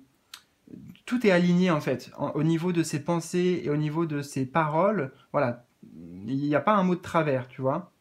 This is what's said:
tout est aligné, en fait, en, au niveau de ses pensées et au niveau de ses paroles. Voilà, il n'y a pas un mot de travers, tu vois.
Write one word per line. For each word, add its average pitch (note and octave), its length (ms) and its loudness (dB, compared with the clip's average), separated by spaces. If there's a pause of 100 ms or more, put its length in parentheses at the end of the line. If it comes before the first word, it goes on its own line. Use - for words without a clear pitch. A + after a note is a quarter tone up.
(1040)
tout A#3+ 220 -2
est F#3+ 40 6
aligné, F3+ 380 4
en D3+ 120 2
fait, C3 360 -4
en, C#3+ 140 -4
au D3+ 100 -2
niveau E3 300 0
de E3 100 2
ses D#3 220 -4
pensées F3 600 0
et - 60 -2
au D3 80 0
niveau D3+ 300 0
de D3 160 -4
ses C3+ 240 -4
paroles. D#3+ 640 0 (200)
Voilà, C3 340 -2 (280)
il F2+ 440 -8
n'y D3 180 0
a C#3 60 2
pas G#3+ 140 2
un G3 80 4
mot F3+ 120 2
de F3 60 -4
travers, C#3+ 460 0
tu - 140 -14
vois. C#3+ 400 -4